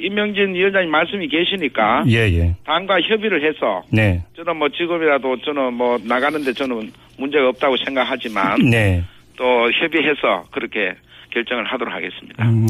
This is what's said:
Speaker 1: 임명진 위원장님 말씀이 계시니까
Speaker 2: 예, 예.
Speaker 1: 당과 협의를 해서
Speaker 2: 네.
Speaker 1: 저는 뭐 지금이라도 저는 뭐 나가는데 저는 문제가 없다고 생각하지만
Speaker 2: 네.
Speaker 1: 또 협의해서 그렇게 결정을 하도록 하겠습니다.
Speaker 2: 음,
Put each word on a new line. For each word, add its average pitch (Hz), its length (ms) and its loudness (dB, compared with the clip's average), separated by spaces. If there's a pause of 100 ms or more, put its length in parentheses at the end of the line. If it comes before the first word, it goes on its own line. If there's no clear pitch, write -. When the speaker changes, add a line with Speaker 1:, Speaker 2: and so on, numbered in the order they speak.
Speaker 1:
임명진 202 500 -2
위원장님 185 360 2
말씀이 165 380 0
계시니까 147 800 0
Speaker 2:
예, 113 240 4
예. 85 320 2
Speaker 1:
당과 185 360 0
협의를 196 480 0
해서 110 420 -2
Speaker 2:
네. 98 340 2 (120)
Speaker 1:
저는 165 200 -4
뭐 151 120 0
지금이라도 147 760 0
저는 135 320 -2
뭐 120 280 2
나가는데 135 500 0
저는 117 400 -4 (260)
문제가 139 300 2
없다고 139 360 0
생각하지만 123 760 -2 (120)
Speaker 2:
네. 98 340 2 (320)
Speaker 1:
또 123 340 2
협의해서 139 800 0
그렇게 101 440 -6 (400)
결정을 120 320 -4
하도록 120 260 -6
하겠습니다. 92 520 -8
Speaker 2:
음, 113 240 4